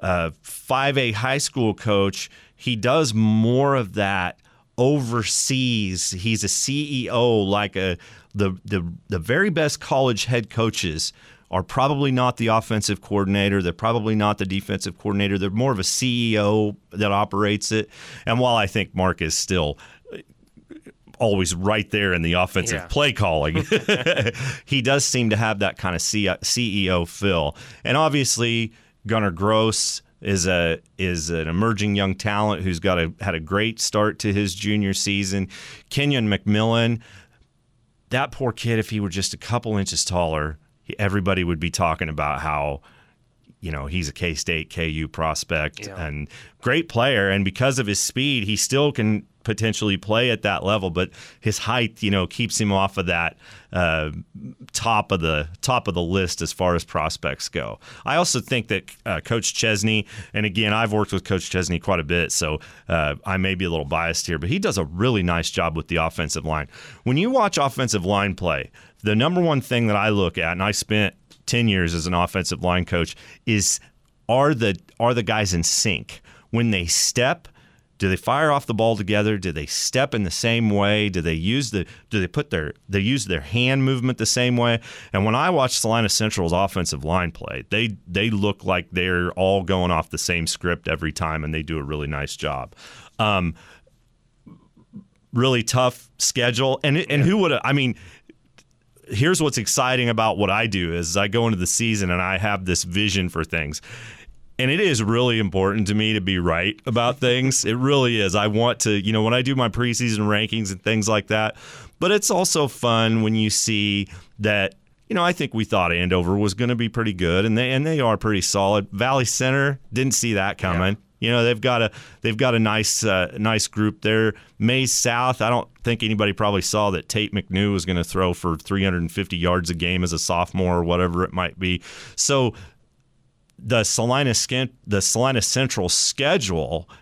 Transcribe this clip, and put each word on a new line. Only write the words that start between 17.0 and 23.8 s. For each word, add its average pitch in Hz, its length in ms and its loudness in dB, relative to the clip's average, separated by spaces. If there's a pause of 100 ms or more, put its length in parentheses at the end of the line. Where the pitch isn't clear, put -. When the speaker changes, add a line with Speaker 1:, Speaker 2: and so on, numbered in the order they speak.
Speaker 1:
operates 101 600 0
it. 107 180 0 (360)
And 117 140 2
while 123 160 4
I 104 120 2
think 98 280 -4
Mark 92 260 0
is 80 160 -2
still 78 400 0 (1400)
always 98 340 2
right 101 380 0
there 101 220 2
in 85 100 0
the 82 100 2
offensive 92 480 0
Speaker 2:
Yeah. 87 60 -14
Speaker 1:
play 143 260 0
calling, 80 500 0 (520)